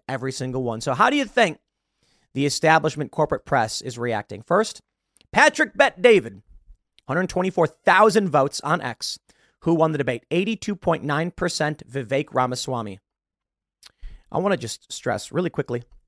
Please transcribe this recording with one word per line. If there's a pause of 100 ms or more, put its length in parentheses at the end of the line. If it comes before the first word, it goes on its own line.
every
single
one.
So
how
do
you
think (760)
the
establishment
corporate
press
is
reacting?
First, (480)
Patrick
Bet
David, (640)
hundred
twenty-four
thousand
votes
on
X, (400)
who
won
the
debate,
eighty-two
point
nine
percent
Vivek
Ramaswamy. (1300)
I
wanna
just
stress
really
quickly, (260)